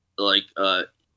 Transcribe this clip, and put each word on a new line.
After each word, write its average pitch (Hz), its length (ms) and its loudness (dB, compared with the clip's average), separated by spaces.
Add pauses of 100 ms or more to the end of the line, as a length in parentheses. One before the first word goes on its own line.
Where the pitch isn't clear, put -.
(180)
like, 101 260 2 (120)
uh, 95 280 0 (340)